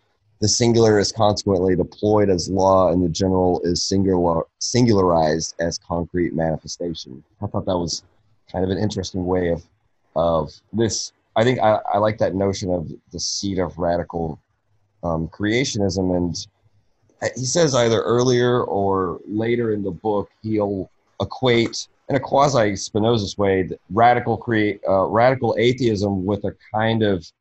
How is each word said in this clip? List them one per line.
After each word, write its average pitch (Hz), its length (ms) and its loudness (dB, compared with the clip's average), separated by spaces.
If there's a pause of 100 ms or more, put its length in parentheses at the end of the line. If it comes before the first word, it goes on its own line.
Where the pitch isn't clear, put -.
(400)
The 107 80 2
singular 113 500 4
is 95 140 0
consequently 98 640 2
deployed 104 540 2
as 87 180 0
law, 95 420 4
and 87 140 2
the 87 40 0
general 92 540 0
is 87 220 -2
singular, 90 580 2 (180)
singularized 87 1000 2
as 85 180 -4
concrete 85 560 -4
manifestation." 78 880 -6 (180)
I 104 60 -8
thought 101 200 -6
that 92 120 -2
was 85 240 -6 (480)
kind 92 140 -4
of 92 80 -2
an 92 60 -2
interesting 92 460 -4
way 90 260 0
of, 80 120 -4 (540)
of 80 360 0 (200)
this. - 400 -2 (240)
I 110 80 2
think 127 160 0
I, 107 180 4 (140)
I 98 60 2
like 107 200 0
that 92 160 -2
notion 98 380 -2
of 85 180 -4 (220)
the 85 80 -10
seat - 400 -6
of 80 180 -4
radical, 85 600 -4 (640)
um, 82 240 -2
creationism. 101 880 -2
And 87 300 -4 (880)
he 127 80 -6
says 147 300 0
either 117 280 2
earlier 123 640 2
or 95 640 -2
later 113 440 -2
in 104 120 -4
the 95 80 -4
book, 101 360 -4 (140)
he'll 101 480 -2 (300)
equate 117 680 0 (220)
in 139 80 0
a 127 40 0
quasi-Spinozist 113 1160 0
way, 95 240 2
the 82 160 -8 (120)
radical 117 460 4
crea-, 107 420 -2 (100)
uh, 95 180 2
radical 117 500 2
atheism 104 720 0
with 101 180 -2
a 95 100 -6 (200)
kind 110 300 0
of 95 200 0 (160)